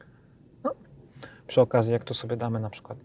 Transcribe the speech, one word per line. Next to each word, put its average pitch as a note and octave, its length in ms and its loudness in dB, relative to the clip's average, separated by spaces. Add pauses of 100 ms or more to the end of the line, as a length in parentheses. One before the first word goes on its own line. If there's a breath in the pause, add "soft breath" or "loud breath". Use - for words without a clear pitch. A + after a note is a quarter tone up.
(640 soft breath)
No. C#4 80 -2 (760 loud breath)
Przy - 140 6
okazji, A#2 320 4
jak A#2 100 0
tu - 100 -6
sobie A#2 240 -4
damy A2+ 220 -2
na A2 100 -4
przykład - 360 -14